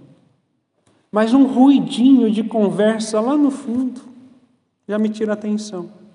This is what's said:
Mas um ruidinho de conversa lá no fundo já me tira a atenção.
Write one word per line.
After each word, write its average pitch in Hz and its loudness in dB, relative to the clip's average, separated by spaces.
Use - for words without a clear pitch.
Mas 220 0
um 269 6
ruidinho 247 4
de 208 -2
conversa 214 -2
lá 254 -2
no 294 2
fundo 247 -6
já 202 -4
me 214 0
tira 214 -6
a - -4
atenção. 208 -8